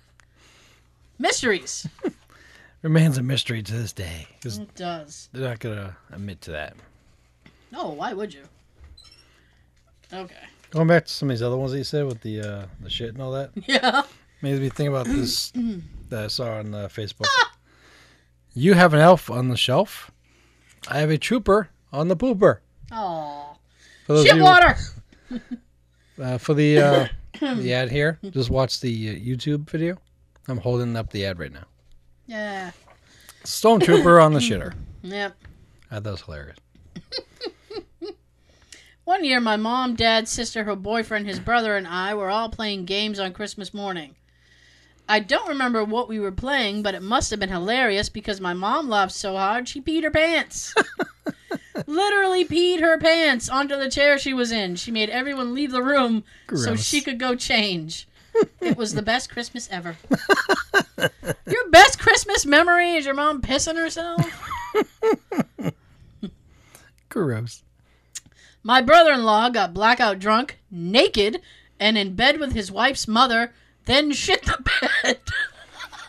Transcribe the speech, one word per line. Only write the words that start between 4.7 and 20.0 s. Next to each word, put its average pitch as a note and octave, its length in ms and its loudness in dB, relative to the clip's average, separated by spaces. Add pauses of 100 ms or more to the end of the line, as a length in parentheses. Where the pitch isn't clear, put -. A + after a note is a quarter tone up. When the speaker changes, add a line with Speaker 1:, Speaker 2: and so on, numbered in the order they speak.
Speaker 1:
does. E3+ 600 -12
Speaker 2:
they're C3 160 -6
not A2+ 80 -10
gonna G2+ 400 -10 (140)
admit G2 300 -14
to E2+ 100 -14
that. D2+ 220 -10 (960)
Speaker 1:
No, C4+ 200 -10
why F#3 240 -8
would G3+ 180 -10
you? C#3 120 -20 (1700)
Okay. F#3 360 -18 (240)
Speaker 2:
Going D#3+ 180 0
back E3+ 160 4
to - 80 -14
some C#3+ 160 -6
of B2 80 -2
these A2 60 -6
other B2 160 -4
ones C3+ 140 -6
that C#3 60 -6
you C3 60 -6
said D3 220 -4
with A#2 160 -8
the, G#2+ 180 -8
uh, G2+ 260 -10 (140)
the G2 80 -14
shit A2+ 240 -8
and C3 100 -16
all C3 100 -8
that. C#3 260 -8
Speaker 1:
<laughs> - 100 -12
Yeah. C4+ 360 2 (360)
Speaker 2:
Made C#3 220 -2
me C3+ 80 -2
think C#3+ 180 -4
about C3 160 -2
this C4+ 480 -4 (280)
Speaker 1:
<clears throat> - 280 -18
Speaker 2:
that G#2+ 160 -6
I G2+ 40 -8
saw A#2 260 -6
on, G#2+ 200 -8
uh, G2+ 140 -8
Facebook. - 380 -8
Speaker 1:
Ah! C5+ 260 0 (1000)
Speaker 2:
You E3 200 4
have F3 180 8
an D3+ 60 4
elf E3 320 6
on B2 200 -2
the A#2 60 -2
shelf. - 540 -2 (760)